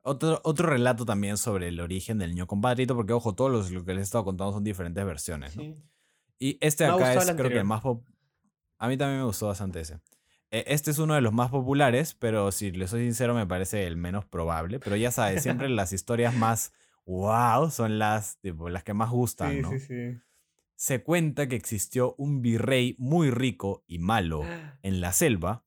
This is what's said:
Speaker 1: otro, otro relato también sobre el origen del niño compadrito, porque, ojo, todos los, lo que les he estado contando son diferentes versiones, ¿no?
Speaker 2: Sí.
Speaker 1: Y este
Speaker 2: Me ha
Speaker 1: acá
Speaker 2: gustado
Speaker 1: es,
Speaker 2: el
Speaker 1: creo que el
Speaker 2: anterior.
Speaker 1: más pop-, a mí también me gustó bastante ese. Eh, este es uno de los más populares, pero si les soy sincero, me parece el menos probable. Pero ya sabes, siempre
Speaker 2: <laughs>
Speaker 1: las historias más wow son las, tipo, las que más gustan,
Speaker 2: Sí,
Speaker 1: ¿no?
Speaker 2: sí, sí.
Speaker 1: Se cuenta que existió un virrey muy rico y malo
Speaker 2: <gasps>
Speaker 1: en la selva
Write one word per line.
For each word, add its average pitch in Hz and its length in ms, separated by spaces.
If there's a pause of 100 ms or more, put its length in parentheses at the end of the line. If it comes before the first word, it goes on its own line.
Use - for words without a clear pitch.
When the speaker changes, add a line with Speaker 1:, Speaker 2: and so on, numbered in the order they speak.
Speaker 1:
otro, 139 420
otro 160 240
relato 123 380
también 101 320
sobre 92 320
el 85 100
origen 92 380
del 85 140
niño 87 160
compadrito, 123 480
porque, 113 180
ojo, 117 200
todos 131 180
los, 98 200
lo 90 140
que 92 80
les 95 80
he - 20
estado 104 220
contando 95 280
son 104 100
diferentes 95 420
versiones, 76 500
¿no? 135 80
Speaker 2:
Sí. 156 120 (640)
Speaker 1:
Y 135 200
este 151 260
Speaker 2:
Me 156 40
ha 175 60
Speaker 1:
acá 185 100
Speaker 2:
gustado 127 160
Speaker 1:
es, 180 80
Speaker 2:
el 165 60
Speaker 1:
creo 127 140
que 120 60
el 110 60
Speaker 2:
anterior. 98 40
Speaker 1:
más 110 160
pop-, 120 260 (720)
a 113 80
mí 131 100
también 139 220
me 131 60
gustó 107 220
bastante 95 320
ese. 80 200 (500)
Eh, 110 180
este 151 240
es 147 80
uno 156 140
de 147 80
los 110 100
más 120 200
populares, 139 640
pero 107 360
si 98 200
les 92 180
soy 117 140
sincero, 120 320
me 110 100
parece 92 400
el 85 100
menos 87 300
probable. 82 540
Pero 101 180
ya 120 140
sabes, 101 320
siempre 127 260
Speaker 2:
<laughs> - 0
Speaker 1:
las 101 240
historias 120 420
más 113 380 (320)
wow 113 680
son 110 280
las, 107 400
tipo, 85 300
las 90 140
que 104 100
más 110 180
gustan, 120 420
Speaker 2:
Sí, 135 80
Speaker 1:
¿no? - 100
Speaker 2:
sí, 135 80
sí. 123 380 (580)
Speaker 1:
Se - 280
cuenta 151 440
que 123 80
existió 120 640
un 139 240
virrey 120 560
muy 147 320
rico 117 560
y 85 140
malo 82 420
Speaker 2:
<gasps> 85 400
Speaker 1:
en 95 180
la 87 140
selva 107 540